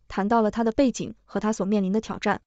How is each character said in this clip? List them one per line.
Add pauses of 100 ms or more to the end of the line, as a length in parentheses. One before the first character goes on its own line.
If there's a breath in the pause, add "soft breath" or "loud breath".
谈
到
了
他
的
背
景 (120)
和
他
所
面
临
的
挑
战。